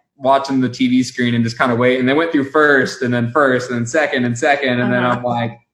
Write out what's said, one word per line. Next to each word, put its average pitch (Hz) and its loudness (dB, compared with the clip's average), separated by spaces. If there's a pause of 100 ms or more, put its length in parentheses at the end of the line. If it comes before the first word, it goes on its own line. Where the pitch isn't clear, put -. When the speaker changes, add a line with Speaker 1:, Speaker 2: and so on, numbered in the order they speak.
(160)
Speaker 1:
watching 135 0
the 120 0
T 127 0
V 127 2
screen 123 -2
and 117 2
just 117 -6
kinda 127 0
wait. 127 2
And 127 0
they 135 2
went 165 0
through 143 2
first 147 2
and 120 -2
then 120 0
first 127 2
and 120 -4
then 117 -4
second 143 -2
and 123 -2
second. 139 0
And 120 0
then 123 0
Speaker 2:
Uh-huh. 123 0
Speaker 1:
I'm 120 -10
like, 120 -4 (160)